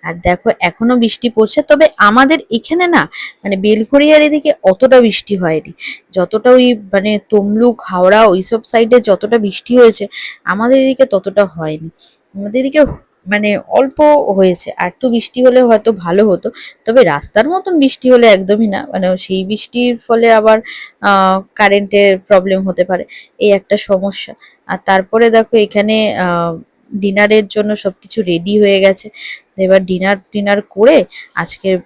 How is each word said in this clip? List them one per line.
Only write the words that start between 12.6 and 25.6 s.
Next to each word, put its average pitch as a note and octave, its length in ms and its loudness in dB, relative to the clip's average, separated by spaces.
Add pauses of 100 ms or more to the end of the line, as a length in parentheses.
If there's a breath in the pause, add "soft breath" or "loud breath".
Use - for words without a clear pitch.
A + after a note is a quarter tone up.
এদিকে C#4 500 -2 (160)
মানে G#3 300 -2 (120)
অল্প C4 320 -2 (360)
হয়েছে, F#3 340 0
আর - 160 -8
একটু G#3+ 220 -6
বৃষ্টি A#3+ 360 -4
হলে B3+ 180 4
হয়তো A3+ 300 2
ভালো F#3+ 380 0
হতো, F3+ 200 -4 (340 loud breath)
তবে A#3 200 4
রাস্তার F3 440 -2
মতন F#4 300 -4
বৃষ্টি C4+ 320 0
হলে A#3+ 160 6
একদমই G#3 400 2
না, G3 260 -6
মানে F#3 260 -2
সেই F#3+ 260 -6
বৃষ্টির A#3+ 600 -4
ফলে A#3 260 2
আবার, A3 260 2 (420 loud breath)
আহ, F#3+ 400 0 (140)
কারেন্টের G3+ 640 2
প্রবলেম F#3+ 500 0
হতে F3+ 160 -2
পারে, F3+ 200 -6 (340 loud breath)
এই G#3 120 0
একটা G3 260 -2
সমস্যা। G3 580 -6 (320 soft breath)
আর F#3 180 -8
তারপরে G3 460 0
দেখো A3+ 260 0
এখানে, G#3+ 600 0